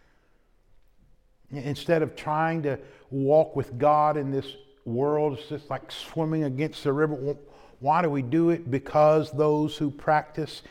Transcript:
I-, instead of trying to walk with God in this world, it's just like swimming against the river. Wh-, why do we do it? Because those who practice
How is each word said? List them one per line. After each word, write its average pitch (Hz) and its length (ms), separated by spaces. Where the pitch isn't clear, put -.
I-, 143 40
instead 143 440
of 147 140
trying 160 480
to 135 160
walk 139 460
with 127 220
God 151 380
in 139 160
this 139 240
world, 143 520
it's - 120
just 143 200
like 131 220
swimming 160 520
against 143 400
the 143 100
river. 151 220
Wh-, - 640
why 139 200
do 165 80
we 143 120
do 160 280
it? 165 200
Because 151 600
those 151 460
who 147 120
practice 151 800